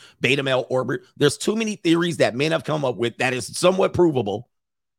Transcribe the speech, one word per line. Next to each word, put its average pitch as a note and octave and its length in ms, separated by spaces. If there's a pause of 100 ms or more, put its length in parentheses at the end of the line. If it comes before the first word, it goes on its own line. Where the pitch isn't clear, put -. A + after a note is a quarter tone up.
(220)
beta C3+ 220
male C3 260
orbit. B2+ 320 (160)
There's C#3+ 200
too G3+ 180
many A3 200
theories E3+ 420
that A2+ 180
men D3 160
have E3 120
come D3 220
up B2 100
with A#2 220
that B2+ 160
is - 240
somewhat F#3 360
provable. B2 560 (500)